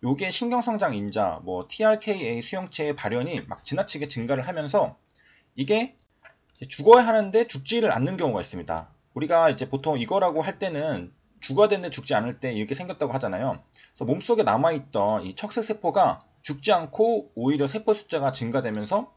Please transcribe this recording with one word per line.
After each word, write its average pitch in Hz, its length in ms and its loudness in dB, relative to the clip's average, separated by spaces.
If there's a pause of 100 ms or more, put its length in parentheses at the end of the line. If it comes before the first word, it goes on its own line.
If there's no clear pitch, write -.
요게 143 260 -2
신경성장인자, 139 1120 -2
뭐 90 220 -6
티알케이에이 196 760 0
수용체의 156 520 -6
발현이 123 540 -4
막 - 160 -14
지나치게 156 420 -6
증가를 127 400 -4
하면서 156 520 -4 (560)
이게 214 420 -2 (600)
이제 - 120 -16
죽어야 226 380 10
하는데 220 400 2
죽지를 220 440 0
않는 147 280 -2
경우가 120 240 0
있습니다. 82 480 -8 (240)
우리가 160 340 4
이제 135 220 -4
보통 139 280 -2
이거라고 185 440 2
할 185 160 -6
때는 151 520 -4 (300)
죽어야 196 280 4
되는데 185 200 0
죽지 139 260 -6
않을 117 240 -2
때 127 140 -6
이렇게 107 220 -4
생겼다고 151 400 -6
하잖아요. 117 480 -4 (320)
그래서 - 100 -8
몸속에 208 380 2
남아있던 135 840 2
이 92 100 -10
척색세포가 202 840 0 (240)
죽지 147 280 -4
않고 202 640 0
오히려 139 320 0
세포 214 280 0
숫자가 143 360 -4
증가되면서 120 880 -4